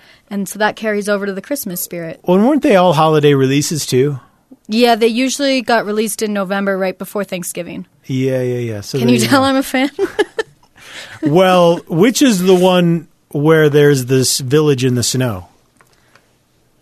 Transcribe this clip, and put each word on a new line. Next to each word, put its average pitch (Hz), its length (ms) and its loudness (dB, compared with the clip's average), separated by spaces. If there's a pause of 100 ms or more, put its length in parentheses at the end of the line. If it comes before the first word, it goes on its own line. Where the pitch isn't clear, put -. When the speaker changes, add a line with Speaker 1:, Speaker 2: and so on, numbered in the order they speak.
(300)
Speaker 1:
and 202 180 -6
so - 100 -14
that 214 160 -2
carries 208 340 -6
over 202 180 -2
to 196 60 -6
the 190 100 -10
Christmas 196 380 -8
spirit. 170 440 -12
Speaker 2:
Well, 185 140 2
and 214 100 4
weren't 294 140 0
they 269 120 2
all 180 200 4
holiday 151 400 4
releases, 139 520 0
too? 135 320 0 (520)
Speaker 1:
Yeah, 233 260 2
they 226 120 0
usually 262 540 -2
got 220 240 0
released 214 360 -4
in 214 120 -4
November, 196 420 -2
right 185 220 -4
before 202 260 -8
Thanksgiving. 175 600 -10 (180)
Speaker 2:
Yeah, 131 380 -2
yeah, 123 160 -4
yeah. 113 240 -6
So - 160 -6
Speaker 1:
Can - 80 0
Speaker 2:
there - 100 4
Speaker 1:
you 220 60 2
Speaker 2:
you 220 60 0
Speaker 1:
tell 269 120 4
Speaker 2:
go. 262 60 2
Speaker 1:
I'm 269 100 0
a 269 60 0
fan? 262 320 -2
<laughs> - 1300 -8
Speaker 2:
Well, 180 560 4 (100)
which 208 340 2
is 226 180 2
the 185 140 4
one 180 540 2 (220)
where 156 380 4
there's 143 380 4
this 131 320 0
village 143 460 0
in 127 100 0
the 120 80 -2
snow? 113 460 -4 (1300)